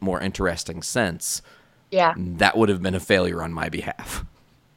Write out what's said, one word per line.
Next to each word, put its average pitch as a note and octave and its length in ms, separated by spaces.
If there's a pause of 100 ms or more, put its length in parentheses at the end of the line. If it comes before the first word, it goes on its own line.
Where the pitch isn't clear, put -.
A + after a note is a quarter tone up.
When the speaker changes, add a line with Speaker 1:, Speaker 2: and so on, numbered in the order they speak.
Speaker 1:
more F#2+ 180
interesting F2+ 640
sense. F2+ 600 (500)
Speaker 2:
Yeah. F3 260
Speaker 1:
That F2+ 400
would A2 100
have F#2+ 140
been F#2 140
a F#2 40
failure F2+ 420
on E2 120
my D#2+ 160
behalf. - 560 (520)